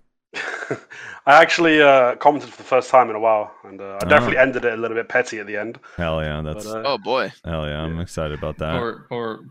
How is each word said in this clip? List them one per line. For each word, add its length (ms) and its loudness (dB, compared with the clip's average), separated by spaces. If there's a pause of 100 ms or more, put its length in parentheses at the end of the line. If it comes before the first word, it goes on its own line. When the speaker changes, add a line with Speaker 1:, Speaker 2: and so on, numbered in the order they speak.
(320)
Speaker 1:
<laughs> 0 - (960)
I 160 8
actually, 400 4
uh, 340 6
commented 340 0
for 60 -20
the 120 -20
first 200 0
time 220 4
in 60 -4
a 40 -4
while, 320 0 (120)
and, 160 -18
uh, 200 -14
I 40 -4
definitely 340 4
Speaker 2:
Ah. 40 6
Speaker 1:
ended 220 0
it 80 0
a 40 -6
little 200 -4
bit 120 -6
petty 320 -2
at 80 -12
the 80 -8
end. 240 -10 (160)
Speaker 2:
Hell 260 -2
yeah, 180 -6
that's 240 -10
Speaker 1:
But, 220 -8
uh, 20 -2
Speaker 3:
Oh, 100 -4
boy. 340 -4 (120)
Speaker 2:
hell 220 -6
yeah, 160 -6
I'm 140 -6
Speaker 1:
Yeah. 60 -8
Speaker 2:
excited 360 -8
about 200 -8
that. 200 -4
Speaker 4:
Poor, 300 -8
poor, 320 -8 (100)